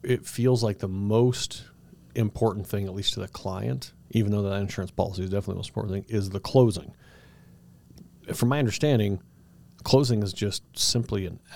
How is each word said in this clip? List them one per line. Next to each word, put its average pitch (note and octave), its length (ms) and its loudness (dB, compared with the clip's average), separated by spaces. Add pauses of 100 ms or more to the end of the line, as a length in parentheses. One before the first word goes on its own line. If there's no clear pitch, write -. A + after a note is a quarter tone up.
it - 240 0
feels B2 380 2
like G#2 160 -2
the G2+ 80 -4
most G#2+ 720 0 (540)
important G#2 500 0
thing, G2+ 200 -4
at F#2+ 80 -8
least G2 200 -2
to A2+ 60 -6
the G2+ 80 -8
client, G#2+ 640 -6 (180)
even G#2 220 2
though G#2 100 2
that G2 180 -2
insurance F#2+ 300 -4
policy F#2 320 -2
is F#2 80 -4
definitely G2 240 -2
the F#2 40 -6
most F#2 100 -8
important G#2+ 260 -6 (140)
thing, A2+ 80 -4
is G2 140 -2
the G2 100 -6
closing. - 520 4 (1400)
From A#2+ 160 2
my C#3+ 100 2
understanding, A2 600 2 (640)
closing B2 400 4
is G2 100 -4
just - 300 -4 (160)
simply G#2 480 0
an F2 140 -10 (160)